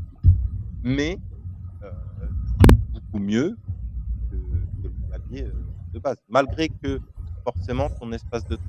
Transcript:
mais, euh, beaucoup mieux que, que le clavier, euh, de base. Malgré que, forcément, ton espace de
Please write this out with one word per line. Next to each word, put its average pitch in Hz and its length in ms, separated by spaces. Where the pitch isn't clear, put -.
mais, 143 360
euh, 98 80
beaucoup - 280
mieux 117 380
que, - 60
que - 520
le - 200
clavier, - 360
euh, 117 100
de 120 60
base. 123 180
Malgré 139 400
que, 139 300
forcément, 127 460
ton 117 220
espace 117 360
de 117 100